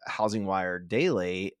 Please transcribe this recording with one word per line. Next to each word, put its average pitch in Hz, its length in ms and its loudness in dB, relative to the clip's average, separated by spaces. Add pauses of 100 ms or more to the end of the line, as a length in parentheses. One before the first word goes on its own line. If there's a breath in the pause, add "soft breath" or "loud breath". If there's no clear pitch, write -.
Housing 107 400 0
Wire 92 320 0
Daily 95 800 0